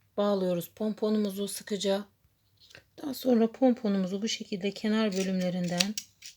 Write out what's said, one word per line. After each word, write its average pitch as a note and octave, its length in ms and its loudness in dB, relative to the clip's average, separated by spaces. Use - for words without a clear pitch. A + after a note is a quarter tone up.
bağlıyoruz F#3 520 2
pomponumuzu G#3+ 800 -2
sıkıca. G3 560 -2
Daha C4+ 120 -4
sonra A3+ 380 2
pomponumuzu G3+ 720 2
bu A3 60 -2
şekilde G3+ 420 -6
kenar G#3+ 420 0
bölümlerinden F#3 840 0